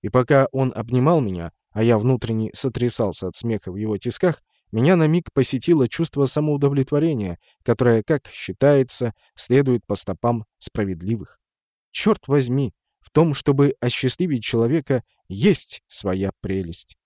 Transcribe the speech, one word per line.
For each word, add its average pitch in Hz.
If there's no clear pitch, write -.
И 110
пока 127
он 135
обнимал 127
меня, 90
а 110
я 117
внутренне 110
сотрясался 117
от -
смеха 113
в 90
его 107
тисках, 151
меня 135
на 160
миг 165
посетило 135
чувство 143
самоудовлетворения, 143
которое, 117
как 147
считается, 131
следует 131
по 104
стопам 113
справедливых. 98
Черт -
возьми, 131
в -
том, 156
чтобы 139
осчастливить 131
человека, 123
есть 139
своя 95
прелесть. 95